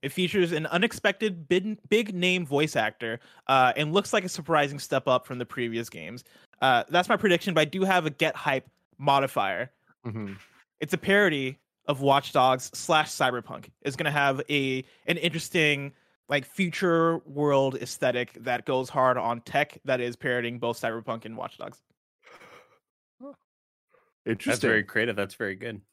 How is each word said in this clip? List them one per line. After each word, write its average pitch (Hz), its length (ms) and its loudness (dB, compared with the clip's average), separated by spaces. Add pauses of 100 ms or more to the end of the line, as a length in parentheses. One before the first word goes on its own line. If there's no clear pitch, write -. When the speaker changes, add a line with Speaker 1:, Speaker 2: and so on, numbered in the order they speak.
Speaker 1:
It 143 120 -6
features 180 400 0
an 156 140 -2
unexpected 190 800 -2
big, 190 280 0 (120)
big 208 260 0
name 180 300 0
voice 143 320 0
actor, 113 420 -2 (280)
uh, 131 280 6
and 151 160 -2
looks 196 220 0
like 208 100 2
a 185 60 -6
surprising 147 500 0
step - 300 -2
up 127 180 2
from 127 120 -10
the 127 60 -6
previous 117 440 -6
games. 85 340 -14 (380)
Uh, 127 280 4
that's 175 200 2
my 220 80 4
prediction, 180 360 2
but 156 80 4
I 156 40 4
do 185 180 -4
have 185 220 2
a 156 40 0
get 156 260 0
hype 135 340 -4 (280)
modifier. 131 720 0 (360)
Speaker 2:
Mm-hmm. 107 280 -8 (460)
Speaker 1:
It's 151 140 -4
a 180 40 0
parody 160 640 2 (280)
of 143 120 0
Watch 139 320 4
Dogs 131 420 4
slash 156 360 2
Cyberpunk. 123 560 -4 (160)
It's 135 160 -6
gonna 156 140 0
have 143 380 2
a, 135 360 -2 (220)
an 175 100 0
interesting, 151 720 0 (380)
like, 143 160 0
future 165 800 0
world 139 500 2
aesthetic 123 600 -2
that 120 300 -4
goes 131 220 0
hard 127 300 2
on 117 240 -4
tech - 420 -2
that 131 160 0
is 120 160 -4
parodying 120 440 -4
both 117 200 -4
Cyberpunk 113 460 -6
and 110 100 -14
Watch - 220 -10
Dogs. - 240 -14 (2500)
Speaker 2:
Interesting. - 260 -4
Speaker 3:
That's 123 100 0
very 110 220 2
creative. 113 320 -2
That's 98 200 -4
very 98 200 -6
good. 107 260 -12 (120)